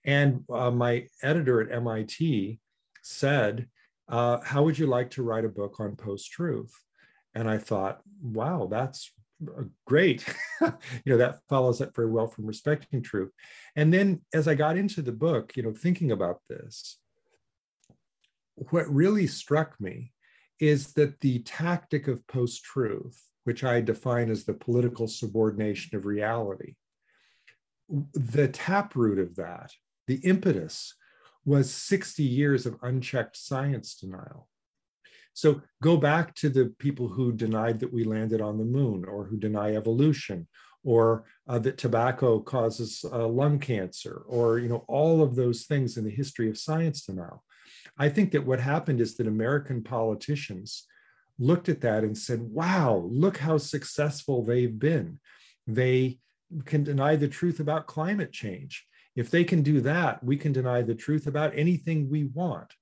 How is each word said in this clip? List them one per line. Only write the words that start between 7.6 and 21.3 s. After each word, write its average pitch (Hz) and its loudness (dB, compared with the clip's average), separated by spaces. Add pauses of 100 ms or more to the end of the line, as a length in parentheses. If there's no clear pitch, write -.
"Wow, 117 -4
that's, 123 -6 (340)
uh, - -12 (220)
great." 151 4
<laughs> - -8 (260)
You 131 0
know, 120 8
that - 4
follows 127 2
up - -6
very 113 0
well 110 0
from 110 -10
Respecting 139 -4
Truth. 98 -4 (460)
And 151 6
then 190 4 (120)
as 160 2
I 156 4
got 151 2
into 196 -2
the 123 -4
book, 131 -2
you 131 -4
know, 113 -2
thinking 170 0
about 92 0
this, - -14 (1600)
what 160 0
really 185 4
struck - -2
me 107 -10 (460)
is 151 2
that 147 2
the 127 2